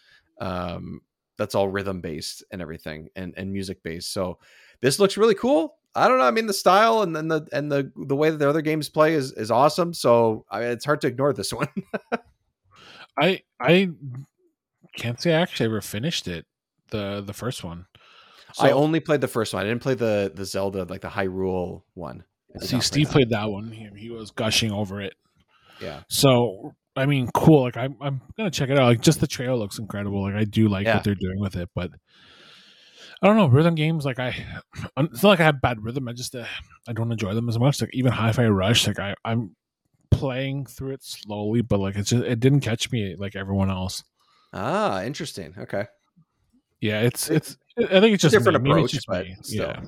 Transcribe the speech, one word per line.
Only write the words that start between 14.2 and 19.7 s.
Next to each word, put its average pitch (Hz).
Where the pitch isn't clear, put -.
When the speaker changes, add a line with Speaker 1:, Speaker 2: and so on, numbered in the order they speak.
Speaker 2:
can't 120
say 170
I 160
actually 139
ever 110
finished 127
it, 87
the, 101
the 98
first -
one. 87
Speaker 1:
I 127
Speaker 2:
So 127
Speaker 1:
only 156
played 147
the 131
first 110
one. 98
I -
didn't 117